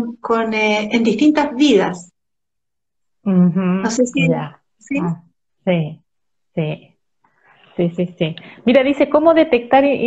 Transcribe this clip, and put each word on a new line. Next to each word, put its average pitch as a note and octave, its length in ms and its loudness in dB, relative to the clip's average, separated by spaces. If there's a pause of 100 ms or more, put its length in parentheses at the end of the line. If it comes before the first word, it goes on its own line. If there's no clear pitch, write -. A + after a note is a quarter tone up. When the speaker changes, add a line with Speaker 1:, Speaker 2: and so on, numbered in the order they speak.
(200)
Speaker 1:
con, A3+ 320 -2
eh, G#3+ 400 -2
en A#3 100 0
distintas C#4 540 0
vidas. G3 560 0 (1120)
Speaker 2:
Ujú, F3+ 360 2
Speaker 1:
No F#3+ 300 -2
sé B3 160 0
si, - 220 -2
Speaker 2:
ya. D3+ 340 -4 (160)
Speaker 1:
¿sí? - 240 -8
Speaker 2:
Ah, E3+ 200 -6 (420)
sí, D#3+ 360 -4 (540)
sí. D#3 400 -8 (840)
Sí, F3 200 -2
sí, F3+ 220 -6
sí. E3 180 -4 (300)
Mira, C4 160 4
dice, C#4 260 0
¿cómo D4+ 260 2
detectar, C4+ 500 2
y, C#4+ 80 0 (140)